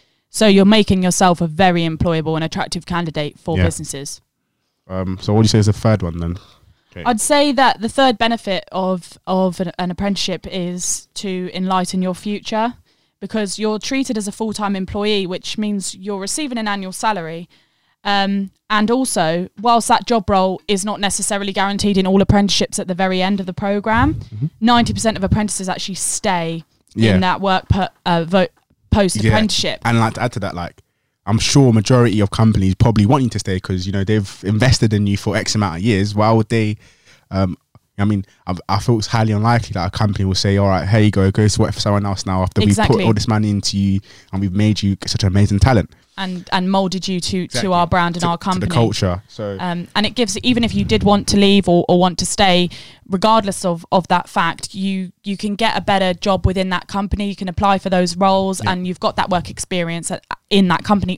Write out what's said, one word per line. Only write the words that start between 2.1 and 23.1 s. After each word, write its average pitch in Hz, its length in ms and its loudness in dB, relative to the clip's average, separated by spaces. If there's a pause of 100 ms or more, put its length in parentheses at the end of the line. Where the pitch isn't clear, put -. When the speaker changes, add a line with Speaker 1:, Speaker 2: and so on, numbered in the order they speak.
Speaker 1:
and 160 100 -2
attractive - 400 -6
candidate 156 520 -6
for 170 200 -4
Speaker 2:
Yeah. 185 80 2
Speaker 1:
businesses. 147 560 -6 (640)
Speaker 2:
Um, 92 320 -4
so - 140 0
what 110 80 6
do - 20 8
you 107 60 4
say 113 100 4
is 104 60 4
the 107 80 4
third 92 280 2
one 85 180 -4
then? 85 180 -4 (560)
Okay. 104 120 -12
Speaker 1:
I'd 240 140 0
say 294 320 2
that 240 300 2
the 226 80 -4
third 262 280 2
benefit 226 540 -2
of, 185 460 -4 (100)
of 185 320 0
an, 175 180 -6
an 180 140 -4
apprenticeship 190 580 -4
is 180 680 -6
to 185 380 -6
enlighten 185 480 -2
your 185 140 -2
future, 214 600 -4 (440)
because 202 400 -6
you're 214 180 -2
treated 269 400 -4
as 208 80 -4
a 202 60 -8
full-time 208 420 -4
employee, 202 540 -2
which - 300 -8
means 208 380 -4
you're 196 220 -8
receiving 240 400 -6
an 220 120 -4
annual 190 240 -6
salary. 170 560 -6 (560)
Um, 196 460 0 (180)
and 208 200 2
also, 185 600 0 (100)
whilst 233 300 2
that - 180 2
job 226 220 0
role 190 360 2
is 202 200 -2
not 202 160 -6
necessarily 202 500 -4
guaranteed 202 460 0
in 185 100 2
all 196 140 4
apprenticeships 202 580 2
at 196 80 -8
the 180 80 -4
very 185 260 0